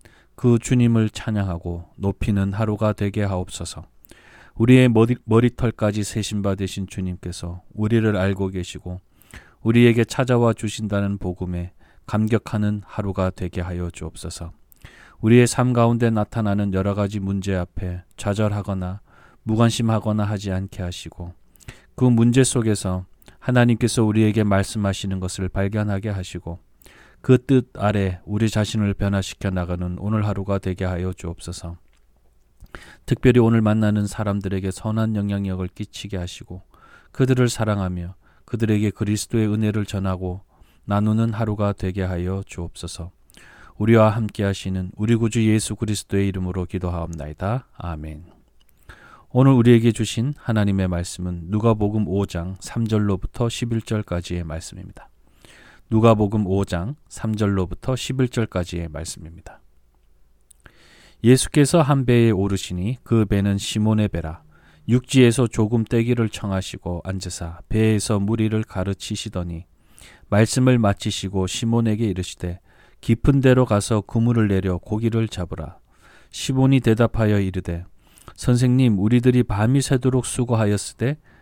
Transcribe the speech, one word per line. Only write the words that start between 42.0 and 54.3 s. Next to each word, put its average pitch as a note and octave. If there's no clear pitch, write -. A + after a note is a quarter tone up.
하여 F#2
주옵소서. E2+
우리와 A2
함께 G#2+
하시는 F#2+
우리 G#2+
구주 A2+
예수 G#2+
그리스도의 G2+
이름으로 F#2
기도하옵나이다. F2
아멘. D#2
오늘 C3+
우리에게 A#2
주신 A#2
하나님의 G2+
말씀은 F2
누가복음 G#2+
오 G2
장 F#2
삼 -
절로부터 G#2
십일 A2+
절까지의 F2+